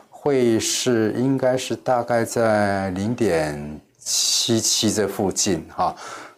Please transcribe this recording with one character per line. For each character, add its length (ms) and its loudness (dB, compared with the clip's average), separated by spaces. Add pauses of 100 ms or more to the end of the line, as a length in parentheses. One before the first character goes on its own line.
汇 500 2
市 580 0
应 180 2
该 220 2
是 180 -4
大 280 0
概 200 0
在 680 0
零 240 -2
点 640 -2 (180)
七 640 0
七 300 0
这 160 0
附 240 0
近 340 -2 (100)
哈。 200 -2 (420)